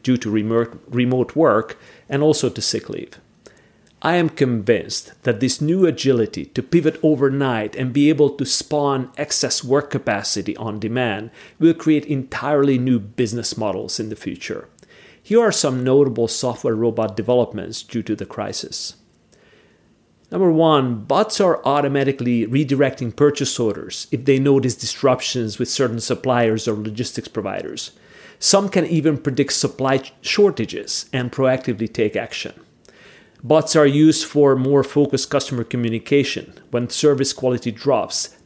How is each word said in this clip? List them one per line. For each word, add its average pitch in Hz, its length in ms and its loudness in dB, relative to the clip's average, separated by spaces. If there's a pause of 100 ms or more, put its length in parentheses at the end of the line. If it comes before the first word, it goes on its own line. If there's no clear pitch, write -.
due 127 140 2
to 120 120 -4
remote, 110 600 0
remote 123 480 0
work 117 420 2 (300)
and 139 160 0
also 151 240 2
to - 120 -8
sick - 280 -4
leave. - 320 -12 (840)
I 165 140 2
am 170 120 2
convinced 117 920 0
that 113 180 0
this 127 200 -2
new 175 260 2
agility 123 580 0
to - 180 -8
pivot 160 400 0
overnight 135 720 0
and 127 200 -4
be 143 160 4
able 147 180 4
to 139 160 -4
spawn 139 720 -2
excess - 480 -4
work 143 260 0
capacity 101 680 -4
on 110 200 -6
demand 113 520 -4 (280)
will 165 140 6
create 156 320 0
entirely 139 720 0
new 123 220 2
business 110 560 -6
models 104 420 -6
in 107 120 -6
the 110 40 -8
future. - 540 -10 (520)
Here 226 200 2
are 220 100 4
some 131 320 -2
notable 127 460 4
software 120 480 -4
robot 110 400 -2
developments 113 680 -2
due 113 200 -6
to 110 120 -4
the 98 120 -8
crisis. - 720 -10 (1300)
Number 175 220 4
one, 139 520 2
bots 196 360 0
are 180 240 2
automatically 135 840 0
redirecting 131 680 0
purchase 143 420 0
orders - 540 -4
if 127 140 -4
they 139 120 4
notice 135 380 2
disruptions 123 840 -2
with 123 120 -2
certain 117 300 -2
suppliers 120 680 0
or 110 60 0
logistics 110 540 -8
providers. - 640 -8 (460)
Some 196 300 2
can 185 180 0
even 156 320 2
predict 139 360 -2
supply 135 440 0
ch-, - 220 -10
shortages - 920 0
and 123 180 -4
proactively 127 600 0
take 107 220 0
action. - 380 -8 (920)
Bots 151 320 4
are 151 100 8
used 151 400 4
for 139 300 6
more 135 260 4
focused 139 480 0
customer 135 320 -2
communication 120 920 -2 (160)
when 120 180 -2
service 139 440 2
quality 123 380 -2
drops - 640 -2 (120)